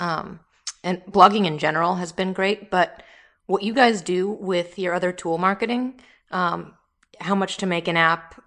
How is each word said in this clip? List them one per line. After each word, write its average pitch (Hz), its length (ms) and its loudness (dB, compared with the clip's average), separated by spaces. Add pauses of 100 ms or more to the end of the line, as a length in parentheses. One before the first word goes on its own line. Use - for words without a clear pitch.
Um, 170 400 -6 (420)
and 185 240 -4
blogging 196 400 6
in 151 120 -4
general 160 380 0
has 180 160 -6
been 190 200 -4
great, 196 380 -2
but 180 320 0 (440)
what 190 160 -2
you 220 100 -4
guys 226 300 4
do 180 260 -2
with 185 500 -4
your 180 160 -2
other 180 180 -2
tool 165 260 -4
marketing, 233 600 -2 (320)
um, 170 420 -4 (460)
how 180 140 -2
much 190 240 -2
to 196 80 -4
make 170 200 -2
an 170 100 -2
app, 165 500 0